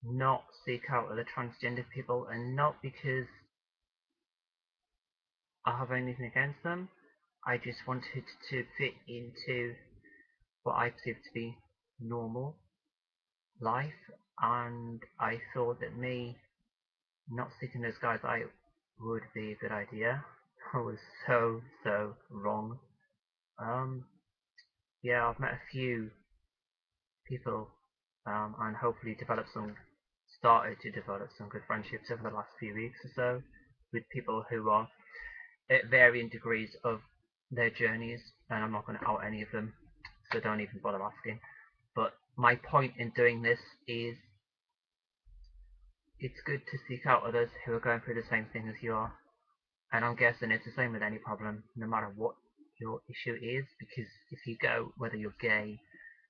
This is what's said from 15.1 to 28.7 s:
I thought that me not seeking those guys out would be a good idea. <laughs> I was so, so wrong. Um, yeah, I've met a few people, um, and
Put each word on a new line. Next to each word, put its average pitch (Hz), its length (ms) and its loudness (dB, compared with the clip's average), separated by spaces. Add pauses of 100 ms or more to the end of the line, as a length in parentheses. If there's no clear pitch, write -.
I 117 180 0 (160)
thought 120 260 2
that 120 180 -6
me 123 380 -4 (920)
not 123 200 -4 (100)
seeking 127 220 -6
those 113 180 -4
guys 117 240 0
out 120 160 0 (600)
would 113 220 -4 (120)
be 107 180 -6
a 107 40 -10
good 110 160 -6
idea. 110 520 -2 (240)
<laughs> - 260 -10
I 131 40 0
was 117 200 -4 (280)
so, 117 340 4 (240)
so 104 300 2 (160)
wrong. 107 480 -2 (840)
Um, 127 440 -2 (960)
yeah, 120 260 4
I've 120 120 0
met 131 120 0
a - 180 -8
few 120 400 -2 (1160)
people, 110 420 -4 (580)
um, 107 340 -2
and 107 160 -2